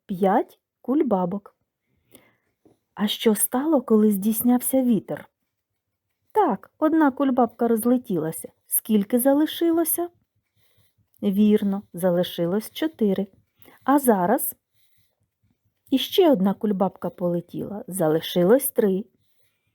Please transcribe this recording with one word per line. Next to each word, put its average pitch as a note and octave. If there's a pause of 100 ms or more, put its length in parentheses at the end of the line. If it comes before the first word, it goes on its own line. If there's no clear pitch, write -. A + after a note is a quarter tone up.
п'ять G3+ (220)
кульбабок. G3+ (1400)
А G3+
що G#3+
стало, C4+
коли G#3+
здійснявся A#3
вітер? A3 (1000)
Так, E4+
одна D#4
кульбабка B3+
розлетілася. A3+ (160)
Скільки G#3+
залишилося? E4 (1120)
Вірно, G#3 (100)
залишилось F3
чотири. G#3 (560)
А C#4
зараз? A3 (1300)
Іще D#4
одна G3
кульбабка F#3+
полетіла. F3
Залишилось F3
три. G3 (680)